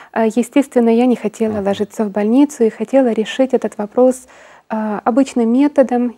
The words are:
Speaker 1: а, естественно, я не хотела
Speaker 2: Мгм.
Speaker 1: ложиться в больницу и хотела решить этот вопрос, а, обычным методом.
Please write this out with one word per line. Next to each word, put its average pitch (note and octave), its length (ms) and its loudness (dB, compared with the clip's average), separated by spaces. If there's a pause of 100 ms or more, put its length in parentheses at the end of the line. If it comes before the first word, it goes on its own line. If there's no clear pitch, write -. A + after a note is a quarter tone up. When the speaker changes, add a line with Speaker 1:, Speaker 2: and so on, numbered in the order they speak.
(120)
Speaker 1:
а, A3+ 140 0
естественно, A#3+ 640 0
я A#3 160 2
не B3 100 2
хотела G#3+ 380 -6
Speaker 2:
Мгм. G3 120 -4
Speaker 1:
ложиться G3+ 380 -4
в G#3 60 -4
больницу A#3 540 0
и A3 60 2
хотела B3 420 0
решить B3 420 -2
этот A3+ 240 -4
вопрос, B3 500 0 (400)
а, G#3+ 360 -6
обычным A#3+ 480 0
методом. B3 640 0